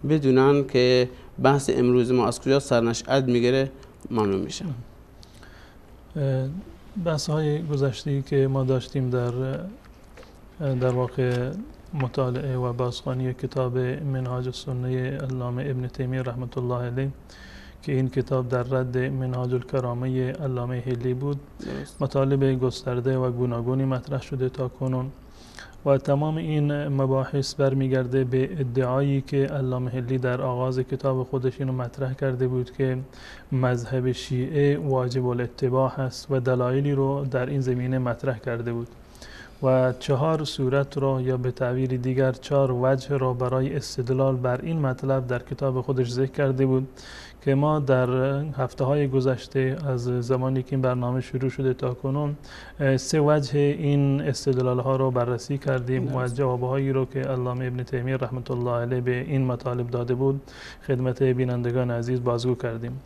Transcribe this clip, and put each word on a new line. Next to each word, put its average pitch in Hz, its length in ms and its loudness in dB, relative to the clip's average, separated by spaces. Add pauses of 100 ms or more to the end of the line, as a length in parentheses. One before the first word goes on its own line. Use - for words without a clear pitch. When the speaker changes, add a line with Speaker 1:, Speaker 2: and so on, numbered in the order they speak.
Speaker 1:
بدونن 139 580 6
که 123 420 4 (340)
بحث 139 320 4
امروز 123 380 4
ما 120 140 4
از 120 140 -2
کجا 135 200 4
سرنشأت 123 640 2
می‌گیره، 127 460 2 (400)
ممنون 101 300 2
می‌شم. 160 240 -6 (1500)
Speaker 2:
اه، 135 300 0 (580)
بحث‌های 156 580 0
گذشته‌ای 139 600 0
که 135 260 2
ما 135 160 0
داشتیم 131 460 0
در، 123 220 0 (1300)
در 127 300 2
واقع 123 600 0 (440)
مطالعه 131 640 -2
و 123 160 -2
بازخوانی 127 600 -2
کتاب 127 440 -2
منهاج 127 680 -2
السنه 127 720 -4
علامه 127 520 -4
ابن 127 160 -4
تیمیه 131 360 -4
رحمة 123 360 -6
الله 123 280 -2
علیه 131 220 -2 (760)
که 147 100 -4
این 131 160 2
کتاب 127 400 0
در 123 140 0
رد 127 360 0
منهاج 127 560 -2
الکرامه 127 800 -2
علامه 127 480 -4
حلی 127 340 -2
بود. 139 260 -2 (200)
Speaker 1:
درست. 139 420 -8
Speaker 2:
مطالب 135 580 2
گسترده 127 580 0
و 127 120 2
گوناگونی 123 540 0
مطرح 131 380 -2
شده 127 260 -2
تا 127 200 -4
کنون 131 380 -2 (800)
و 139 120 6
تمام 151 380 2
این 147 520 0
مباحث 135 680 0
برمیگرده 131 680 2
به 131 260 2 (100)
ادعایی 131 600 2
که 139 260 0
علامه 127 440 -2
حلی 127 280 -2
در 127 240 0
آغاز 127 360 0
کتاب 131 440 0
خودش 127 360 0
اینو 131 140 -2
مطرح 127 400 -4
کرده 131 360 0
بود 123 220 -2
که 131 280 0 (540)
مذهب 127 600 2
شیعه 143 680 0
واجب 127 480 0
الاتباع 123 720 0
هست 131 340 -6
و 131 100 2
دلایلی 127 520 2
رو 139 380 0
در 123 160 0
این 139 140 -2
زمینه 127 380 0
مطرح 123 400 -2
کرده 117 340 -4
بود 117 160 -6 (720)
و 127 360 4
چهار 151 460 0
صورت 139 540 0
را 135 220 2
یا 127 160 0
به 127 140 -2
تعبیر 127 460 0
دیگر 127 360 2
چهار 139 380 2
وجه 131 460 2
را 131 160 2
برای 131 440 0
استدلال 131 600 0
بر 123 260 0
این 165 180 -2
مطلب 135 460 0
در 123 120 -2
کتاب 131 420 -2
خودش 127 300 0
ذکر 131 220 0
کرده 135 340 2
بود 131 220 2 (560)
که 139 100 4
ما 151 240 4
در 131 600 2
هفته‌های 139 680 0
گذشته 131 680 0 (120)
از 123 140 -2
زمانی 127 600 0
که 127 80 -8
این 131 120 0
برنامه 127 380 0
شروع 131 300 -2
شده 131 240 0
تا 123 200 -2
کنون، 147 420 -2 (440)
اه، 135 160 4
سه 151 240 0
وجه 147 380 4
این 143 640 4
استدلال‌ها 127 760 0
رو 131 140 2
بررسی 123 480 -2
کردیم 131 580 0
و 127 40 0
Speaker 1:
درست. 120 140 -2
Speaker 2:
جوابهایی 131 580 0
رو 131 120 2
که 131 160 -4
علامه 127 440 -2
ابن 123 180 -4
تیمیه 127 340 -2
رحمة 127 340 -4
الله 123 200 -2
علیه 120 300 0
به 123 200 0
این 135 260 0
مطالب 123 440 -2
داده 123 240 0
بود 135 260 2 (460)
خدمت 127 360 0
بینندگان 123 680 2
عزیز 120 340 -2
بازگو 123 300 2
کردیم. 117 380 -6 (120)